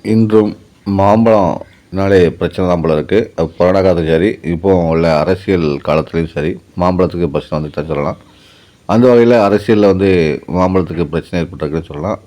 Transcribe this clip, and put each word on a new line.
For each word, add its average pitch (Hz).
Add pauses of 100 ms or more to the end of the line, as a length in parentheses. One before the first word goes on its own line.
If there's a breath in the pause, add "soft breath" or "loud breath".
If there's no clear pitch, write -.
இன்றும் 110 (460)
மாம்பழம்னாலே 98 (180)
பிரச்சனை 87
தான் 87
போல 80
இருக்கு. 76 (160)
அது 82
கொரோனா 92
காலத்துலயும் 85
சரி, 87 (140)
இப்போ 85 (200)
உள்ள 82 (140)
அரசியல் 92 (160)
காலத்துலயும் 78
சரி, 76 (280)
மாம்பழத்துக்கு 87
பிரச்சனை 73
வந்துட்டு 76
தான் 78
சொல்லலாம். 71 (680 soft breath)
அந்த 117
வகையில 120 (120)
அரசியல்ல 104
வந்து 95 (460)
மாம்பழத்துக்கு 90
பிரச்சனை 80
ஏற்பட்டிருக்குன்னு 80
சொல்லலாம். 85